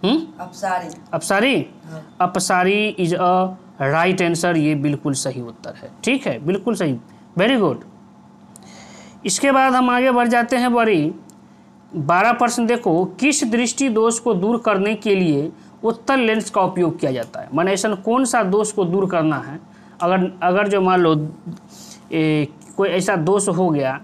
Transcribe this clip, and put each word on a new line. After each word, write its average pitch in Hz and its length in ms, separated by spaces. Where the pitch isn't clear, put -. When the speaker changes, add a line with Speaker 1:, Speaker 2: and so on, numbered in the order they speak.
Speaker 1:
हम्म? 294 220
Speaker 2:
अपसारी। 180 480
Speaker 1:
अपसारी? 196 520
Speaker 2:
हाँ। 160 160
Speaker 1:
अपसारी 190 760
is 175 160
a 180 200
right 175 380
answer, 170 360
ये 151 200
बिल्कुल 143 380
सही 127 260
उत्तर 113 340
है। - 160
ठीक 262 240
है, 135 180
बिल्कुल 196 300
सही, 151 220
very 226 220
good। 151 240
इसके 277 260
बाद 262 220
हम 254 160
आगे 247 220
बढ़ 240 160
जाते 240 280
हैं 247 180
बड़ी, 196 400
बारह 175 420
प्रश्न 240 320
देखो, 196 380
किस 277 260
दृष्टि 233 460
दोष 226 280
को 233 140
दूर 214 320
करने 208 300
के 214 200
लिए 160 360
उत्तल 233 360
लेंस 220 300
का 202 140
उपयोग 165 360
किया 143 120
जाता 120 300
है? - 120
माने 175 200
ऐसा 311 220
कौन 233 300
सा 240 200
दोष 208 260
को 196 140
दूर 185 240
करना 156 300
है? 131 200
अगर, 185 300
अगर 190 240
जो 196 140
मान 185 180
लो, 165 160
ए, 156 360
कोई 196 120
ऐसा 185 260
दोष 190 340
हो 180 200
गया 139 340